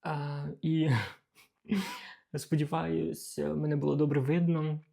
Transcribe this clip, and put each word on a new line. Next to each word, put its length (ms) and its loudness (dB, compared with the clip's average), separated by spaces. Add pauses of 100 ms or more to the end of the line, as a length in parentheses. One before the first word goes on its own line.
А, 440 -4 (160)
і 280 4 (760)
<laughs> 720 -6
сподіваюсь, 1000 -2
мене 380 0
було 200 2
добре 260 2
видно. 580 2 (140)